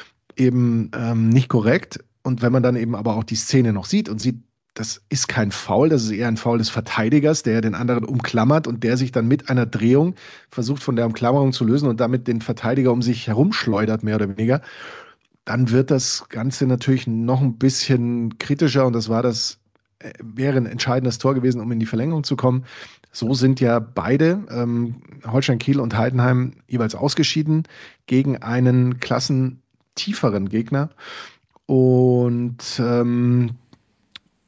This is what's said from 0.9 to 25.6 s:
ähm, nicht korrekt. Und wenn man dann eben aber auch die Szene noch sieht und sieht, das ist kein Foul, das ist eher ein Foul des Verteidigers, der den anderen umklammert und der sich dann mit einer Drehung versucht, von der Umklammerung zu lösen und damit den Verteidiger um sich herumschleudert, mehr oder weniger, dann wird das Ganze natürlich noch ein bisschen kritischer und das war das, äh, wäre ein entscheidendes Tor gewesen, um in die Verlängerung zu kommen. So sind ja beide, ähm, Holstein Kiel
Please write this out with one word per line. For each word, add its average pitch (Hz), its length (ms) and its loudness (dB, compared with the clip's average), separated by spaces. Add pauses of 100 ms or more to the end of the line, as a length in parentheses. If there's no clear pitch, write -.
ähm, 117 340 0
nicht 127 200 4
korrekt. 117 540 0 (180)
Und 123 200 -4
wenn 120 100 2
man 127 120 2
dann 123 120 2
eben 117 200 -2
aber 107 200 -2
auch 110 80 -2
die 110 120 -6
Szene 120 380 2
noch 98 120 -4
sieht 214 220 -2
und 104 140 -6
sieht, 120 220 -4 (320)
das - 340 -10
ist 135 180 -4
kein 104 240 -2
Foul, 123 380 2
das 135 140 2
ist 110 80 -2
eher 113 160 -4
ein 113 100 -2
Foul 117 220 0
des 110 100 -2
Verteidigers, 139 720 0
der 113 180 2
den 110 140 -2
anderen 120 300 -2
umklammert 123 640 0
und 117 160 -6
der 120 140 0
sich 127 140 -2
dann 117 160 0
mit - 220 0
einer 123 160 2
Drehung 131 500 2 (340)
versucht, 123 340 -6
von 131 120 -2
der 117 120 2
Umklammerung 127 460 2
zu 127 120 -2
lösen 135 240 2
und 113 100 -2
damit 123 280 0
den 117 140 -2
Verteidiger 127 500 0
um 120 100 2
sich 117 260 -2
herumschleudert, 110 760 0
mehr 107 120 -2
oder 104 140 -2
weniger, 113 320 0 (840)
dann 117 280 0
wird 131 180 2
das - 400 -2
Ganze 127 380 -4
natürlich 127 400 0
noch 117 340 0
ein 127 160 0
bisschen 120 800 0
kritischer 139 480 0
und 120 80 0
das 110 160 -2
war 113 140 0
das, 117 340 -4 (400)
äh, - 240 -18
wäre 127 360 -2
ein 123 100 0
entscheidendes 123 500 -2
Tor 135 160 0
gewesen, 127 260 0
um 113 120 -6
in 113 80 -2
die 110 80 0
Verlängerung 143 360 -2
zu 139 120 -2
kommen. 127 280 0 (480)
So 120 220 -4
sind 131 260 2
ja 120 200 2
beide, 139 720 0
ähm, 120 500 -4 (240)
Holstein 123 320 0
Kiel 139 220 0